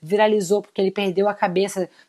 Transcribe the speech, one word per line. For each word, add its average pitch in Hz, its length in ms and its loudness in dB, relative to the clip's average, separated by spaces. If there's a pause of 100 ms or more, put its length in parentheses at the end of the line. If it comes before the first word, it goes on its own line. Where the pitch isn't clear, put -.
viralizou, 208 640 2
porque - 180 -6
ele 190 100 2
perdeu 196 380 0
a 202 60 -2
cabeça 190 520 -4 (220)